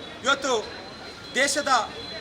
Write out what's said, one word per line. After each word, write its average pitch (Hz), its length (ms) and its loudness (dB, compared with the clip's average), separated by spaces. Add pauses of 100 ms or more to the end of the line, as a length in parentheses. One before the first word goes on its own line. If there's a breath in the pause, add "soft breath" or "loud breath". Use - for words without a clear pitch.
(260)
ಇವತ್ತು 262 420 4 (680)
ದೇಶದ 262 560 4 (300)